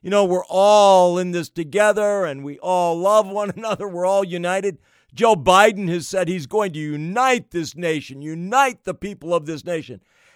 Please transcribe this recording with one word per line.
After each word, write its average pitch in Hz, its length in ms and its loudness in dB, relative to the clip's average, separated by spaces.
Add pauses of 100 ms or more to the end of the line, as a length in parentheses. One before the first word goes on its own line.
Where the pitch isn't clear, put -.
you 180 80 -12
know, 202 160 4
we're 180 200 -2
all 190 720 6
in 180 140 -4
this 175 180 -6
together 202 760 0
and 139 180 -8
we 143 160 -14
all 175 380 0
love 202 300 2
one 202 220 -6
<laughs> 180 60 -8
another. 208 320 -8
We're 175 180 -6
all 196 180 0
united. 180 560 -6 (340)
Joe 220 220 2
Biden 190 540 4
has 170 180 -4
said 185 200 -4
he's 170 200 -6
going 202 260 -2
to 151 60 -10
unite 175 720 -4
this 165 240 -8
nation, 151 460 -8
unite 185 640 -2
the 185 100 -8
people 185 400 -8
of 160 120 -2
this 156 180 -10
nation. 147 380 -10 (340)